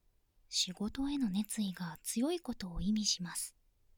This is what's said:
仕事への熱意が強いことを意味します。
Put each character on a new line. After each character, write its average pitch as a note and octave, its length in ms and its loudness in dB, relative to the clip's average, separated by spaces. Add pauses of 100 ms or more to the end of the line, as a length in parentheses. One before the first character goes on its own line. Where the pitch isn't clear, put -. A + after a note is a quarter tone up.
(500)
仕 - 240 0
事 C4+ 340 -2
へ C#4+ 80 0
の B3 140 2
熱 G#3+ 320 0
意 F#3+ 100 0
が E3 300 -6
強 C4+ 300 2
い F4 80 0
こ A#3+ 140 -4
と F#3 160 -6
を E3+ 120 -2
意 G3+ 100 4
味 G#3+ 140 4
し - 160 2
ま F3 120 -6
す。 - 220 -6 (420)